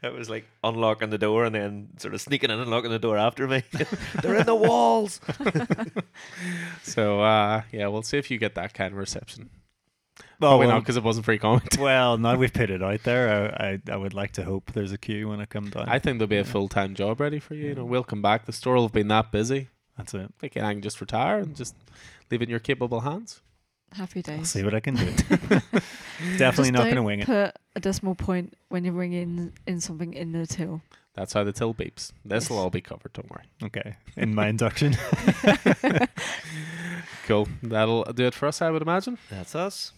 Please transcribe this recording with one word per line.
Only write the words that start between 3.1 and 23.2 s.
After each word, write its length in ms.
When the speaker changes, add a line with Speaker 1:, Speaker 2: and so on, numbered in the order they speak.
Speaker 1:
after 320
me. 140
<laughs> 320
"They're 140
in 100
the 80
walls." 720
<laughs> 40
Speaker 2:
So, 380
uh, 420
yeah, 160
we'll 140
see 160
if 120
you 80
get 160
that 200
kind 180
of 60
reception. 520
Speaker 3:
Well, 120
Speaker 2:
Probably 140
Speaker 3:
well, 100
Speaker 2:
not, 100
'cause 100
it 60
wasn't 240
free 120
comment. 400
<laughs> 20
Speaker 3:
well, 360
now 200
we've 160
put 180
it 120
out 200
there, 560
I, 80
I, 260
I 40
would 180
like 180
to 120
hope 280
there's 200
a 60
queue 300
when 120
I 60
come 240
down. 180
Speaker 2:
I 100
think 200
there'll 100
be 80
a 40
Speaker 3:
Yeah. 40
Speaker 2:
full-time 500
job 260
ready 180
for 160
you. 140
You 60
know, 100
Speaker 3:
Yeah. 60
Speaker 2:
we'll 140
come 180
back. 240
The 60
store 240
will 80
have 80
been 160
that 240
busy. 360
Speaker 3:
That's 180
it. 80
Speaker 2:
I 160
think 180
I 160
can 100
just 180
retire 380
and 180
just 180
leave 100
it 40
in 60
your 100
capable 400
hands. 400